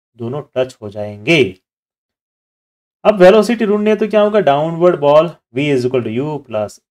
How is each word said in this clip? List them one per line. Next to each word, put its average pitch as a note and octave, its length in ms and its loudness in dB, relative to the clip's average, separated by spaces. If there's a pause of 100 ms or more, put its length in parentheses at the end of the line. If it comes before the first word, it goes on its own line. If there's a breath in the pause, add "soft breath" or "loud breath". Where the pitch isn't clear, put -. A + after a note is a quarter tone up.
(180)
दोनों B2 240 -10 (140)
टच B2+ 260 -6
हो G#2 80 -12
जाएंगे। G#2 520 -2 (1600)
अब G#3 160 2
वेलोसिटी G#3+ 460 4
ढूंढनी G#3 240 0
है G#3+ 60 0
तो G#3+ 120 -2
क्या G#3+ 120 0
होगा? G#3 200 2
डाउनवर्ड E3 600 0
बॉल D3+ 300 4 (240)
V C#3 140 -4
is B2+ 180 0
equal B2+ 160 -2
to A2 120 -6
U C#3+ 260 -6
plus G#2+ 400 -8 (160)